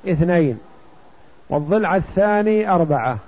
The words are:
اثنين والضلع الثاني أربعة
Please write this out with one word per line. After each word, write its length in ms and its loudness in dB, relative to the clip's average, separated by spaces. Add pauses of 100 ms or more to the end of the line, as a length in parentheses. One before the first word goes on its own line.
اثنين 520 0 (880)
والضلع 460 0
الثاني 760 0
أربعة 480 0 (100)